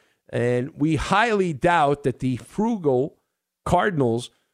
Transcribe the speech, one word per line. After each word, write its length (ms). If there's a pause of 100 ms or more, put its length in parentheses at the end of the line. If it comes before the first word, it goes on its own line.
(300)
And 460
we 200
highly 580
doubt 480
that 180
the 180
frugal 840 (440)
Cardinals, 680 (220)